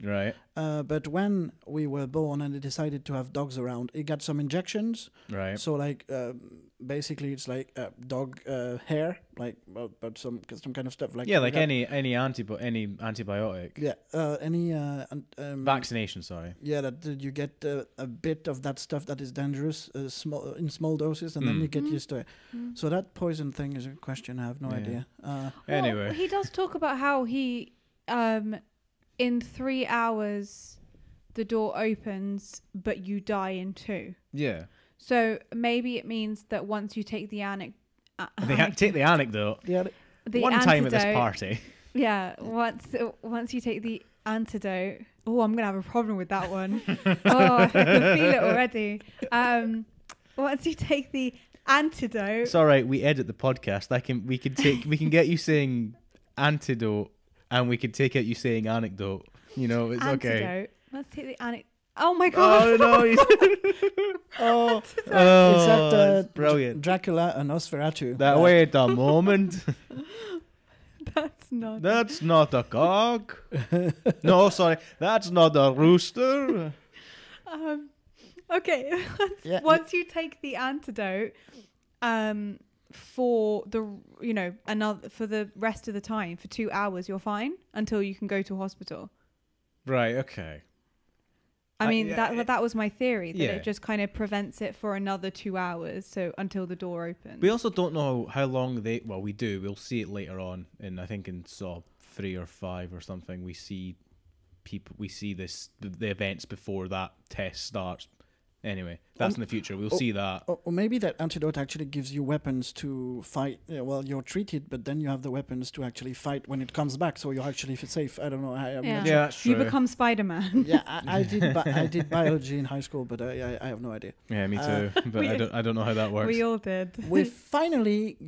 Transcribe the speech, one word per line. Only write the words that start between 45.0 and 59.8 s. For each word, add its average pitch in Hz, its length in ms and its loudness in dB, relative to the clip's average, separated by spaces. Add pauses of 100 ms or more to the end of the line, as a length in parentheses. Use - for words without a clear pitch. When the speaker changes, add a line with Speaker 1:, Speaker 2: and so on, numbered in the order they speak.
Speaker 3:
Oh, 233 160 2
I'm 214 120 2
gonna 226 120 0
have 196 100 -2
a 190 60 -4
problem 214 340 -2
with 180 140 -6
that 185 200 -2
one. 196 340 -2
Speaker 1:
<laughs> 180 420 0
Speaker 3:
Oh, 247 320 8
I - 80 8
can 190 500 6
feel 302 140 6
it 262 120 6
already. 214 600 0 (300)
Um, 233 520 2 (520)
once 269 300 -2
you 320 80 0
take - 380 -2
the 262 220 -2 (320)
antidote. 262 640 2 (180)
Speaker 1:
It's - 80 -2
all 160 120 8
right. 139 200 8
We 135 160 0
edit 139 240 2
the 151 80 -8
podcast. 127 580 -2
I 127 80 2
can, 123 260 -4
we 127 120 -2
can 139 160 -4
take, 143 320 2
we 151 100 2
can 156 140 0
get 160 180 6
you 170 80 2
saying 131 580 0 (440)
antidote, 117 720 0 (400)
and 123 180 4
we 120 80 2
can 117 160 -4
take 139 240 0
out 123 80 2
you 113 100 -2
saying 113 340 0
anecdote. 98 580 -4 (300)
You 131 120 -2
know, 117 220 0